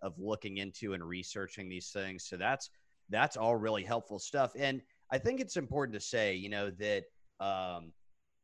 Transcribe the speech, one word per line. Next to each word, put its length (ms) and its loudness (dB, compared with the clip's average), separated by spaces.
of 160 -6
looking 400 -4
into 360 -4
and 120 -6
researching 640 -6
these 240 -8
things. 340 -4
So 100 -6
that's, 340 0
that's 280 4
all 200 4
really 280 2
helpful 340 -2
stuff. 400 2
And 240 2
I 60 2
think 220 2
it's 160 -2
important 380 0
to 60 -4
say, 340 4
you 140 -2
know, 240 0
that, 320 2
um, 520 -2